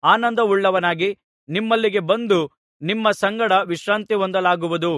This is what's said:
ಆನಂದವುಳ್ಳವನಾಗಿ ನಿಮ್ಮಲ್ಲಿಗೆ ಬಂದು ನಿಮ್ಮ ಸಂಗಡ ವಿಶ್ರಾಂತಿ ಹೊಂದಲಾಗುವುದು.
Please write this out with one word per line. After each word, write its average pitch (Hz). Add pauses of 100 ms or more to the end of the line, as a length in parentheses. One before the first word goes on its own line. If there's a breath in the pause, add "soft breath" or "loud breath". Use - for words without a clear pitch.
ಆನಂದವುಳ್ಳವನಾಗಿ 196 (400)
ನಿಮ್ಮಲ್ಲಿಗೆ 214
ಬಂದು 196 (420)
ನಿಮ್ಮ 214
ಸಂಗಡ 208
ವಿಶ್ರಾಂತಿ 196
ಹೊಂದಲಾಗುವುದು. 180